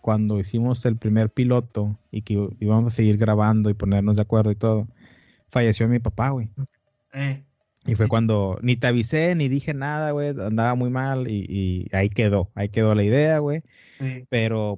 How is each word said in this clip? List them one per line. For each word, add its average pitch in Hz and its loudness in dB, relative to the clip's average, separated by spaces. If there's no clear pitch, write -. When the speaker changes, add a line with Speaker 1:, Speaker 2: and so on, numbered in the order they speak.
Speaker 1:
cuando 107 0
hicimos 117 -2
el 117 2
primer 107 2
piloto 120 0
y 107 -8
que 101 -2
íbamos 110 2
a 113 -2
seguir 107 4
grabando 107 4
y 104 2
ponernos 101 2
de 107 2
acuerdo 110 2
y 101 0
todo, 107 0
falleció 113 2
mi 120 2
papá, 120 -2
güey. 117 -6
Speaker 2:
Eh. 139 -6
Speaker 1:
Y 117 0
fue 110 2
Speaker 2:
Sí. - 0
Speaker 1:
cuando 110 0
ni 123 2
te 123 -2
avisé, 156 0
ni 147 -2
dije 139 -4
nada, 151 -4
güey, 147 -4
andaba 113 -2
muy 123 -2
mal 131 -4
y, 101 -4
y 92 -4
ahí 98 2
quedó, 101 0
ahí 101 -4
quedó 107 2
la 104 2
idea, 147 2
güey. 147 -4
Speaker 2:
Sí. 127 -8
Speaker 1:
Pero, 110 -2